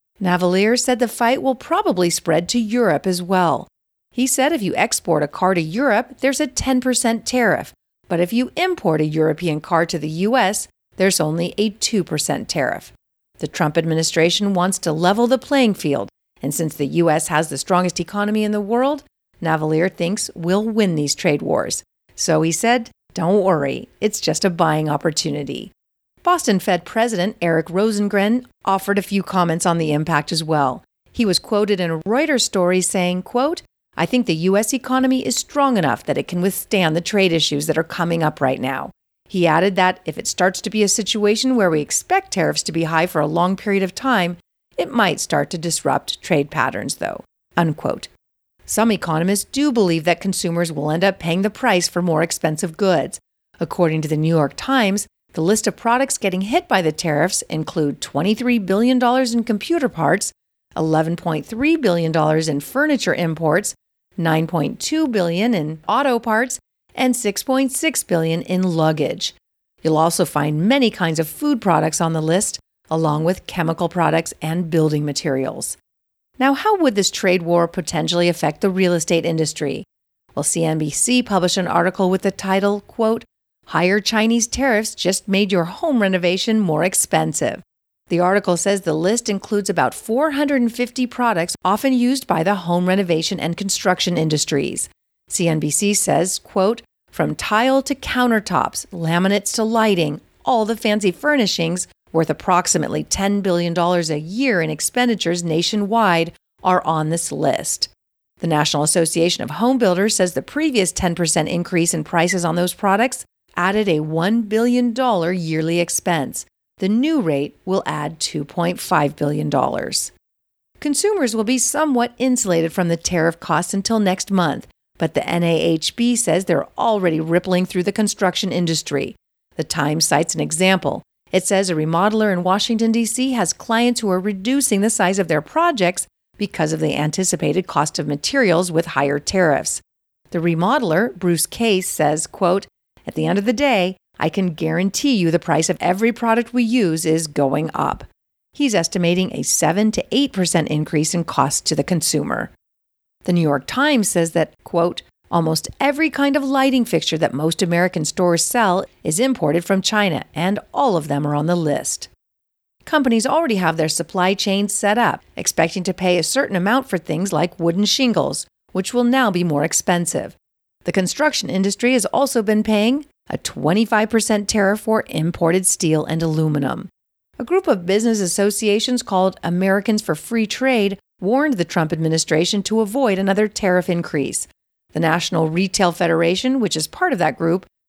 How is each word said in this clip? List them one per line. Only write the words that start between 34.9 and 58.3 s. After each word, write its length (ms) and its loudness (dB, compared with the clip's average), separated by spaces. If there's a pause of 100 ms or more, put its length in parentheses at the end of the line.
is 120 -2
strong 400 0
enough 260 0
that 160 -2
it 80 -4
can 140 -4
withstand 560 0
the 40 0
trade 300 2
issues 380 0
that 100 2
are 60 0
coming 400 -2
up 160 -2
right 200 0
now." 300 -6 (380)
He 180 0
added 300 2
that 280 2
if 140 -8
it 80 -8
starts 360 0
to 80 -6
be 120 0
a 60 2
situation 640 0
where 160 4
we 100 2
expect 520 -2
tariffs 320 -2
to 80 -6
be 120 0
high 220 0
for 140 -2
a 80 0
long 260 0
period 300 -2
of 100 -6
time, 420 -2 (400)
it 140 -4
might 300 0
start 300 -2
to 80 -8
disrupt 640 -4
trade 300 0
patterns, 460 -4
though, 260 -8 (340)
unquote. 520 -2 (580)
Some 240 2
economists 640 -2
do 180 0
believe 320 2
that 180 0
consumers 520 -2
will 180 -2
end 140 0
up 160 0
paying 220 -2
the 60 0
price 380 0
for 160 -2
more 220 2
expensive 520 -4
goods. 440 0 (400)
According 420 0
to 60 -6
the 80 0
New 180 2
York 220 2
Times, 500 0 (280)
the 60 -4
list 280 2
of 80 -4
products 420 0
getting 220 -2
hit 260 -2
by 160 2
the 80 2
tariffs 520 0
include 580 -4
twenty-three 580 0